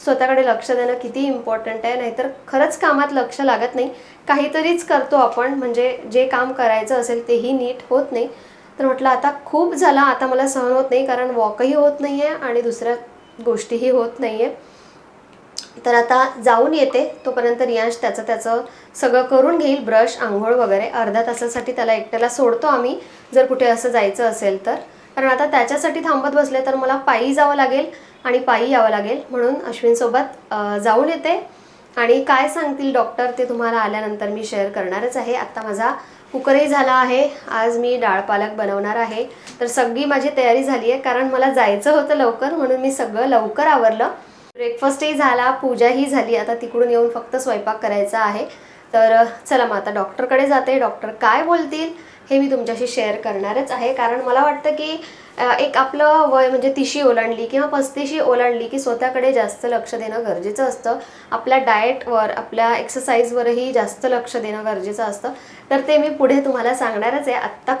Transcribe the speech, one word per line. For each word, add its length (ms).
स्वतःकडे 440
लक्ष 240
देणं 220
किती 260
इम्पॉर्टंट 640
आहे, 120
नाहीतर 320
खरंच 320
कामात 320
लक्ष 300
लागत 340
नाही. 140
काहीतरीच 580
करतो 300
आपण, 380
म्हणजे 480
जे 160
काम 240
करायचं 440
असेल 320
तेही 240
नीट 240
होत 220
नाही. 160
तर 60
म्हटलं 240
आता 220
खूप 280
झाला, 280
आता 260
मला 200
सहन 240
होत 200
नाही, 140
कारण 240
वॉकही 440
होत 260
नाहीये 280
आणि 340
दुसऱ्या 340
गोष्टीही 440
होत 300
नाहीये. 360
तर 100
आता 500
जाऊन 280
येते, 520
तोपर्यंत 360
रियांश 400
त्याचं, 220
त्याचं 380
सगळं 260
करून 360
घेईल, 220
ब्रश, 380
आंघोळ 360
वगैरे. 360
अर्ध्या 360
तासासाठी 460
त्याला 220
एकट्याला 360
सोडतो 380
आम्ही, 320
जर 120
कुठे 200
असं 240
जायचं 340
असेल 420
तर, 100
कारण 120
आता 180
त्याच्यासाठी 540
थांबत 280
बसले 380
तर 100
मला 200
पायी 380
जावं 220
लागेल 300
आणि 160
पायी 320
यावं 180
लागेल. 400
म्हणून 240
अश्विनसोबत, 880
अ, 240
जाऊन 320
येते 380
आणि 260
काय 260
सांगतील 440
डॉक्टर 440
ते 120
तुम्हाला 280
आल्यानंतर 500
मी 160
शेअर 260
करणारच 480
आहे. 180
आत्ता 260
माझा 300
कुकरही 340
झाला 260
आहे. 360
आज 300
मी 200
डाळ 240
पालक 300
बनवणार 440
आहे. 320
तर 80
सगळी 380
माझी 320
तयारी 260
झाली 280
आहे, 100
कारण 260
मला 220
जायचं 520
होतं 140
लवकर, 380
म्हणून 280
मी 100
सगळं 360
लवकर 400
आवरलं. 400
ब्रेकफास्टही 580
झाला, 380
पूजाही 540
झाली. 300
आता 200
तिकडून 340
येऊन 200
फक्त 260
स्वयंपाक 440
करायचा 400
आहे. 260
तर 300
चला 160
मग 100
आता 160
डॉक्टरकडे 560
जाते, 320
डॉक्टर 300
काय 340
बोलतील 500
हे 100
मी 120
तुमच्याशी 360
शेअर 280
करणारच 560
आहे. 220
कारण 280
मला 220
वाटतं 280
की, 320
अ, 60
एक 340
आपलं 520
वय 200
म्हणजे 260
तिशी 260
ओलांडली 440
किंवा 220
पस्तीशी 520
ओलांडली 480
की 120
स्वतःकडे 540
जास्त 360
लक्ष 260
देणं 280
गरजेचं 400
असतं. 340
आपल्या 260
डाएटवर, 720
आपल्या 460
एक्सरसाइजवरही 960
जास्त 380
लक्ष 280
देणं 280
गरजेचं 380
असतं. 280
तर 180
ते 100
मी 120
पुढे 300
तुम्हाला 340
सांगणारच 540
आहे, 60
आत्ता 460